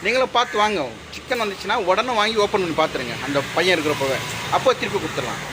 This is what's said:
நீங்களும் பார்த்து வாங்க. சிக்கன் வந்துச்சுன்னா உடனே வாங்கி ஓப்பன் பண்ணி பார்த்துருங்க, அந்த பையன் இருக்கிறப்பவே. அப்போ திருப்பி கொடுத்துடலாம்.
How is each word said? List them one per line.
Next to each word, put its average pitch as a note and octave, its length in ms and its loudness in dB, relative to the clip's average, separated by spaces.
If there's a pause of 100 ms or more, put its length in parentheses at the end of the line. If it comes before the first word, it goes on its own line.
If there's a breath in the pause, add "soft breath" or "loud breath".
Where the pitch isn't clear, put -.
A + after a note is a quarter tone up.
நீங்களும் B3 320 2
பார்த்து A#3+ 280 2
வாங்க. G3+ 180 2 (320)
சிக்கன் A#3+ 280 -4
வந்துச்சுன்னா G3 320 -2 (160)
உடனே A#3 280 0
வாங்கி A3 260 2
ஓப்பன் G3+ 200 2
பண்ணி D#3+ 140 -2
பார்த்துருங்க, C3+ 380 0 (100)
அந்த C#3 120 0 (180)
பையன் F3+ 200 4
இருக்கிறப்பவே. C#3 420 0 (380)
அப்போ B3+ 220 4
திருப்பி G#3 220 -2
கொடுத்துடலாம். B2+ 420 -6 (100)